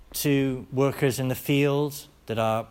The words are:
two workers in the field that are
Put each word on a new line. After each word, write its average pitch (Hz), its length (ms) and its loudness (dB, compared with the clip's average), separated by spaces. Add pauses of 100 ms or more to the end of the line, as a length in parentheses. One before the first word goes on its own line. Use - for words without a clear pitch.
(140)
two 135 580 0
workers 135 480 0
in 127 80 0
the 127 80 0
field 143 720 0 (200)
that 110 120 -4
are 113 320 0